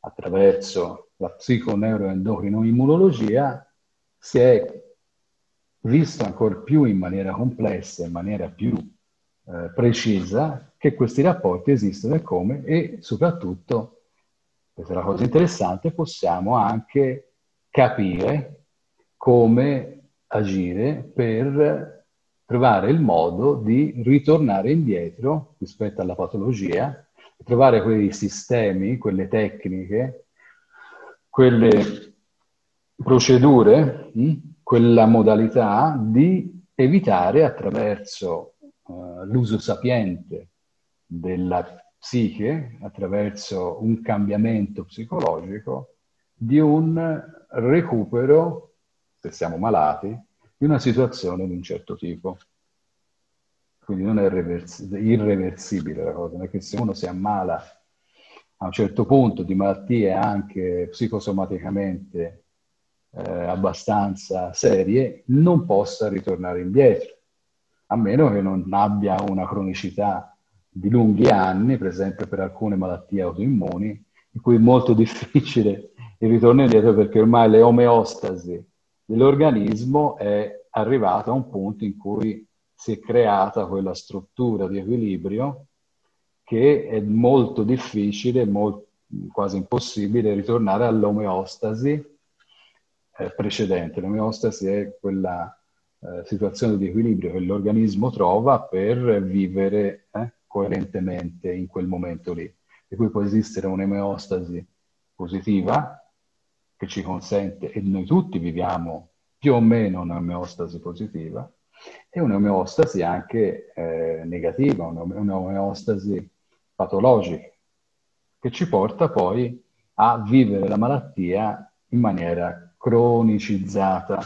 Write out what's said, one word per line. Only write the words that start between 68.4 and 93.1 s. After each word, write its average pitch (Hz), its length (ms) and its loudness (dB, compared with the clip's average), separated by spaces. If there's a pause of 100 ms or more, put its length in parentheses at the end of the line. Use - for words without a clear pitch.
non 95 300 -4
abbia 101 460 0 (100)
una 95 200 -4
cronicità 95 880 -6 (340)
di 95 200 -4
lunghi 110 400 4
anni, 98 480 2
per 98 100 -4
esempio 92 400 -6
per 95 140 -6
alcune 98 340 -4
malattie 92 460 -4
autoimmuni, 98 840 -4 (260)
in - 100 -14
cui 120 140 6
è 110 40 6
molto 120 340 8
<laughs> - 0 -
difficile 113 1000 0 (280)
il 110 100 0
ritorno 117 340 6
indietro 113 300 6
perché 104 260 4
ormai 113 300 6
l'omeostasi 110 1120 4 (420)
dell'organismo 131 1120 2
è 104 540 -4
arrivata 110 600 0
a - 20 0
un 127 160 -4
punto 104 360 -6
in 101 120 -6
cui 104 480 -6 (320)
si - 160 -10
è 104 60 -8
creata 104 640 2
quella 95 300 -4
struttura 98 720 -6
di 98 100 -6
equilibrio 107 880 -4 (800)
che 135 440 2
è 110 140 -4
molto 117 640 2
difficile, 117 800 -2
mol-, 101 400 -2 (480)
quasi 98 240 -4
impossibile 107 800 -2
ritornare 107 500 0
all'omeostasi, 107 1300 -2 (1000)